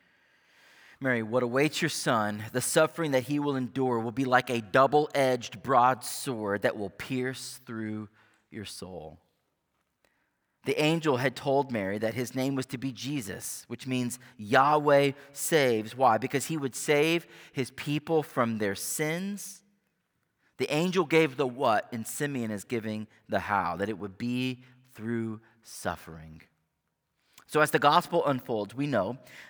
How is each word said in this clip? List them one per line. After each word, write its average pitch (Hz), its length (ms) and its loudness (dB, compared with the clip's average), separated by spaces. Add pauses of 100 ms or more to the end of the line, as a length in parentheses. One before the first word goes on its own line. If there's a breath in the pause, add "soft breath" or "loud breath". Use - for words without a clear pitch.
(1000 soft breath)
"Mary, 123 200 0
what 117 220 0
awaits 135 380 0
your 160 80 0
son, 107 640 0
the 123 80 -2
suffering 160 500 2
that 131 120 2
he 147 140 -2
will 143 200 0
endure, 127 420 -2
will 113 140 -4
be 135 100 -2
like 127 260 4
a 117 120 -2
double-edged 131 1000 2
broadsword 120 1000 0
that - 160 0
will 98 120 -6
pierce - 760 -6
through 107 420 -8 (420 soft breath)
your 98 160 -12
soul." 85 540 -14 (1400)
The 135 180 -2
angel 151 360 2
had 127 180 -2
told 135 360 0
Mary 101 260 -2
that 110 160 -2
his 123 220 -6
name 135 200 -2
was 131 120 -4
to 135 100 -8
be 127 160 -8
Jesus, 110 720 -8
which 120 200 -12
means 123 320 -2 (180 loud breath)
Yahweh 139 760 4 (200 loud breath)
saves. 120 640 2
Why? 123 200 6
Because 127 280 -2
he 160 100 -4
would 139 200 -4
save 160 500 2 (260 loud breath)
his 131 200 -4
people 151 520 -2
from 113 360 0
their 101 160 0
sins. 180 880 -6 (920)
The - 140 -4
angel 170 340 2
gave 147 320 4
the 139 100 0
what, 120 440 0
and 113 140 -8
Simeon 131 460 -4
is 101 120 -6
giving 107 440 -6 (200 soft breath)
the 101 120 -2
how, 90 380 -2
that 101 120 -2
it 107 80 -6
would 92 220 -12
be 123 440 -4 (300 soft breath)
through 110 480 -6 (220 soft breath)
suffering. 80 800 -10 (1040 soft breath)
So 151 140 2
as 151 100 4
the 156 80 4
gospel 160 480 4
unfolds, 113 480 -2
we 139 100 -4
know 120 320 0 (320 loud breath)